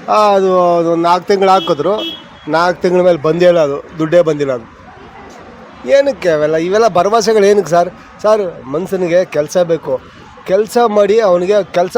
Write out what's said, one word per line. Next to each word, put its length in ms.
ಆ, 260
ಅದು, 440
ಅದು 180
ನಾಲ್ಕು 300
ತಿಂಗಳು 240
ಹಾಕಿದ್ರು, 720
ನಾಲ್ಕು 340
ತಿಂಗಳ 180
ಮೇಲೆ 180
ಬಂದೇ 280
ಇಲ್ಲ, 140
ಅದು 240
ದುಡ್ಡೇ 220
ಬಂದಿಲ್ಲ. 320
ಅದು 280
ಏನಕ್ಕೆ 380
ಅವೆಲ್ಲ? 280
ಇವೆಲ್ಲ 320
ಭರವಸೆಗಳು 580
ಏನಕ್ಕೆ 240
ಸರ್? 180
ಸರ್, 440
ಮನುಷ್ಯನಿಗೆ 580
ಕೆಲ್ಸ 340
ಬೇಕು, 420
ಕೆಲ್ಸ 400
ಮಾಡಿ, 340
ಅವನಿಗೆ 440
ಕೆಲ್ಸ 320